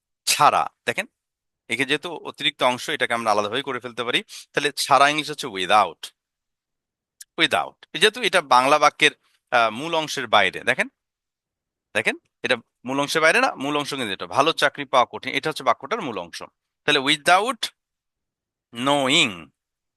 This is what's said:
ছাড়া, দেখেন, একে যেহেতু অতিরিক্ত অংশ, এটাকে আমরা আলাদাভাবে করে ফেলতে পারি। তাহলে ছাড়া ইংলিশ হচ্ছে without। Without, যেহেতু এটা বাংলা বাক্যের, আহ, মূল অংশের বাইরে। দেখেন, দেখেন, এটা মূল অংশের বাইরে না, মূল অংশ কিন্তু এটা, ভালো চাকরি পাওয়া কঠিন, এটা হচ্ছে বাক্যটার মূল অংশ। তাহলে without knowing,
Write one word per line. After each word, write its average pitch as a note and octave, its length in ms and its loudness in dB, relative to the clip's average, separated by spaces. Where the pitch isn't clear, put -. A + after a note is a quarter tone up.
ছাড়া, A2 460 2
দেখেন, A#2 200 -4
একে A#2 160 -2
যেহেতু D3 300 -4
অতিরিক্ত C#3+ 480 -6
অংশ, B2 260 -2
এটাকে B2+ 240 -4
আমরা A#2 180 0
আলাদাভাবে G#2 300 -2
করে C3 180 -8
ফেলতে A#2+ 240 -10
পারি। C3+ 200 -4
তাহলে C#3+ 180 -2
ছাড়া C#3 380 4
ইংলিশ D3 200 -4
হচ্ছে D3 180 -10
without। F#2+ 540 2
Without, A2 640 -2
যেহেতু G#3+ 220 2
এটা F#3 200 0
বাংলা C3+ 380 4
বাক্যের, D3 320 4
আহ, A#2 180 4
মূল D3+ 260 -6
অংশের C#3+ 320 -4
বাইরে। F#2+ 320 2
দেখেন, C3 280 -2
দেখেন, F3+ 240 -2
এটা A#2+ 120 -2
মূল C3+ 140 -6
অংশের C#3+ 220 -2
বাইরে E3+ 200 4
না, - 140 0
মূল C#3+ 220 -6
অংশ C#3+ 120 -4
কিন্তু B2 240 -6
এটা, F#2 120 -10
ভালো B2+ 260 0
চাকরি D3 340 -2
পাওয়া B2+ 260 2
কঠিন, A#2+ 240 -10
এটা C#3 140 -4
হচ্ছে D3 140 -8
বাক্যটার C3+ 380 -4
মূল A#2+ 160 -8
অংশ। E2+ 260 -12
তাহলে D3 160 0
without F3 640 0
knowing, C3 720 0